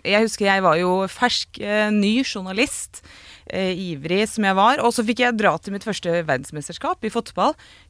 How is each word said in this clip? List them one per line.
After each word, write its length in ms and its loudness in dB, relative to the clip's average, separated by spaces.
Jeg 240 2
husker 220 -2
jeg 180 2
var 140 4
jo 320 2
fersk, 500 -2
eh, 320 0
ny 320 2
journalist, 800 -6
eh, 320 -2
ivrig 540 -2
som 160 0
jeg 100 2
var, 240 4
og 140 4
så 100 0
fikk 160 0
jeg 160 2
dra 240 4
til 140 -8
mitt 100 -10
første 300 -2
verdensmesterskap 800 -4
i 80 -4
fotball. 400 0